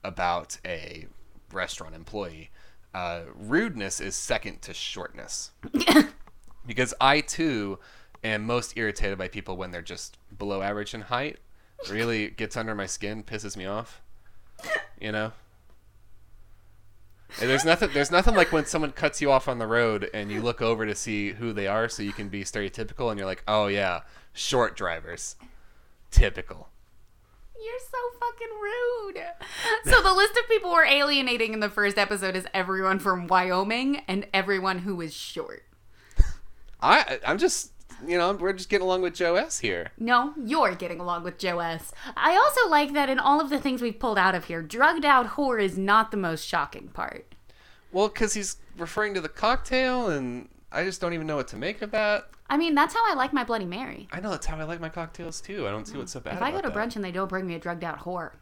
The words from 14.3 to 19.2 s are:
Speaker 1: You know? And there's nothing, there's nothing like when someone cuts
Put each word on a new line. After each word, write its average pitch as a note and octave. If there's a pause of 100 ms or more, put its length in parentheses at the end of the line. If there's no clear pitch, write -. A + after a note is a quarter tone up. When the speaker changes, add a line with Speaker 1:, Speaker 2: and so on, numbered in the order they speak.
Speaker 1:
You G#2+
know? G#2+ (2000)
And A#2+
there's C#3
nothing, F3
there's C#3+
nothing F#3+
like F3
when D3+
someone D#3
cuts -